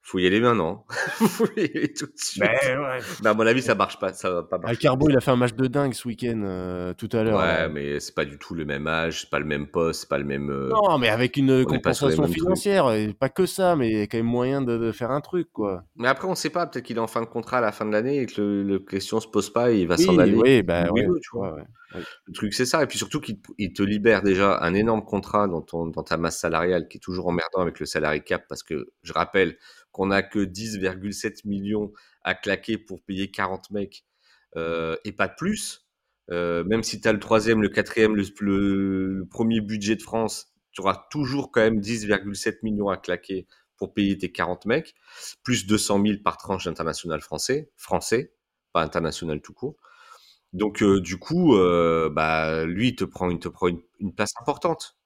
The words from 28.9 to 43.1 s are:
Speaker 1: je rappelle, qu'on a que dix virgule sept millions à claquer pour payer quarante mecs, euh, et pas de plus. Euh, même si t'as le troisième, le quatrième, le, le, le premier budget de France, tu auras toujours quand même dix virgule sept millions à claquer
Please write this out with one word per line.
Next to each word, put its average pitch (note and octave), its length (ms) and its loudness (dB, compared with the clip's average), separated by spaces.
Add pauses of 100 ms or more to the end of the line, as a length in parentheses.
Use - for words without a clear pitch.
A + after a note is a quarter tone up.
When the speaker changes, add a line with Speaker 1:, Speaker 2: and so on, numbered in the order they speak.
Speaker 1:
je - 100 -14
rappelle, E2+ 460 0 (320)
qu'on F#2+ 220 -2
a G2 100 4
que - 160 -4
dix G2+ 400 -6
virgule F#2+ 360 -6
sept - 300 -10
millions G#2 480 -4 (300)
à F#2 120 -2
claquer G2+ 440 -2
pour - 240 -16
payer G2 300 -6
quarante F#2+ 400 -4
mecs, G2+ 320 -8 (500)
euh, E2 500 -4
et G#2 80 -8
pas G2 140 0
de F#2 100 -8
plus. - 520 -6 (420)
Euh, F2 340 0
même A2 200 0
si - 160 -8
t'as A2+ 120 4
le G#2+ 60 2
troisième, A2 440 4
le G2+ 80 4
quatrième, G#2+ 440 2
le, G2+ 80 2 (180)
le, G2 640 0 (140)
le F#2 60 -8
premier A2+ 340 0
budget G#2+ 360 -2
de G2+ 60 -12
France, - 500 -4 (180)
tu - 120 -10
auras F#2 280 -2
toujours C#3 400 -4
quand A#2 120 4
même A2 180 4
dix G#2+ 240 -4
virgule G2+ 320 -2
sept - 260 -6
millions G#2 280 -2
à F#2 80 -2
claquer F#2+ 500 -6 (280)